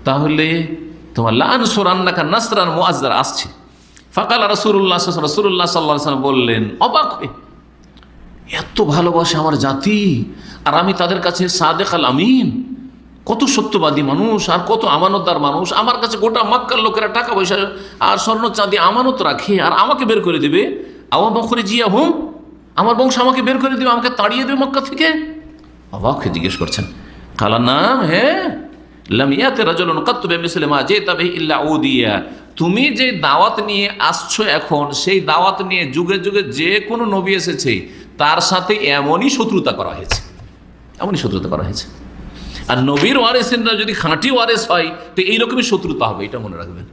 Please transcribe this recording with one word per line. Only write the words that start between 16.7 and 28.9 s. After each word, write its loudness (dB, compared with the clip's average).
লোকেরা 0
টাকা -2
পয়সা 0
আর 2
স্বর্ণ 0
চাঁদি 0
আমানত 2
রাখে, 0
আর 4
আমাকে 2
বের 2
করে 0
দেবে। 0
আওয়া 4
মুখরিজিয়াহুম, 2
আমার 4
বংশ 2
আমাকে 2
বের 2
করে 0
দেবে, 2
আমাকে 0
তাড়িয়ে 0
দেবে 0
মক্কা -2
থেকে।" -2
অবাক 0
হয়ে -2
জিজ্ঞেস -2
করছেন। -4
কালা 2
নাম, 2
হ্যাঁ, 2